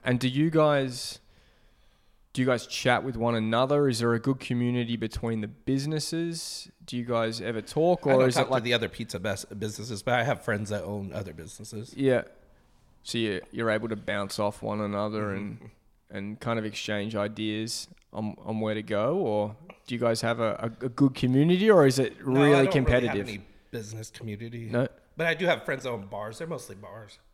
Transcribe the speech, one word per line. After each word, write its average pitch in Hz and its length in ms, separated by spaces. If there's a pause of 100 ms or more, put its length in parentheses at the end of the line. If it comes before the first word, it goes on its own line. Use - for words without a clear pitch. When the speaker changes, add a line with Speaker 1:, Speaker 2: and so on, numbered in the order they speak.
Speaker 1:
And 123 140
do 127 100
you 147 220
guys, 143 680 (1120)
do 131 80
you 127 60
guys 123 200
chat 120 380
with 127 120
one 117 180
another? 127 560
Is 113 80
there 117 160
a 113 40
good 131 220
community 120 560
between 110 460
the 104 60
businesses? 156 1200 (160)
Do 123 100
you 120 80
guys 113 380
ever 113 180
talk, 165 460
Speaker 2:
I 139 40
Speaker 1:
or 131 100
Speaker 2:
don't 131 100
Speaker 1:
is 123 60
Speaker 2:
talk 139 100
Speaker 1:
it 127 40
like 127 120
Speaker 2:
to - 20
the 120 80
other 113 160
pizza 107 320
bes-, 110 240
businesses, 104 580
but 120 120
I 120 100
have - 180
friends 104 280
that 101 120
own 98 300
other 90 220
businesses. 104 600
Speaker 1:
Yeah. 131 280 (800)
So - 160
you, 104 320
you're 113 180
able 110 220
to 107 60
bounce 101 420
off 104 240
one 107 180
another 104 440
Speaker 2:
Mm-hmm. 98 120 (280)
Speaker 1:
and, 110 60 (400)
and 101 300
kind 117 180
of 107 60
exchange 104 520
ideas 107 680 (280)
on, 107 300
on 110 160
where 107 140
to 107 80
go, 110 340
or 107 400 (300)
do 123 80
you 117 60
guys 117 220
have 117 180
a, 113 300 (100)
a, 131 60
a - 20
good 131 260
community, 165 560
or 165 160
is 131 120
it 123 280
Speaker 2:
No, 131 60
I - 20
Speaker 1:
really 143 100
Speaker 2:
don't - 80
really 139 120
have 156 80
Speaker 1:
competitive? 123 560
Speaker 2:
any 101 120 (300)
business 110 400
community. 113 600
Speaker 1:
No? 123 180 (280)
Speaker 2:
But 165 100
I 165 80
do 175 120
have 165 180
friends 131 200
that 127 60
own 101 160
bars. 107 320
They're 165 80
mostly 123 300
bars. 104 420 (160)